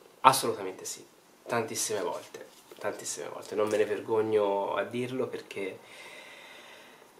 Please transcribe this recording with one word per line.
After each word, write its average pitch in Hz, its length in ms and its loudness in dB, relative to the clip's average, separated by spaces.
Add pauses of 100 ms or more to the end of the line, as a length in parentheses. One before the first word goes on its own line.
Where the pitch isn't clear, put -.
(200)
Assolutamente 113 640 6
sì, - 200 -8 (420)
tantissime 110 540 0
volte, - 460 -6 (320)
tantissime - 500 -6
volte. - 280 -8
Non 107 120 4
me 107 80 2
ne 104 80 6
vergogno 101 920 2
a 101 100 0
dirlo 123 420 -2
perché - 540 -8 (1400)